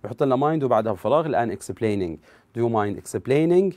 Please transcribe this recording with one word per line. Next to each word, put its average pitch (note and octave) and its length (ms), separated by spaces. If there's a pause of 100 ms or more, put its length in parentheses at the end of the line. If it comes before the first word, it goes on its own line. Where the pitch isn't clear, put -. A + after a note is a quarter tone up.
بحط G#2+ 180
لنا C3 140
mind D3+ 260
وبعدها A2+ 320
فراغ. C#3+ 320
الآن A2 300
explaining. G2 640 (360)
Do A#2 60
you A#2 80
mind G#2 300
explaining E3+ 800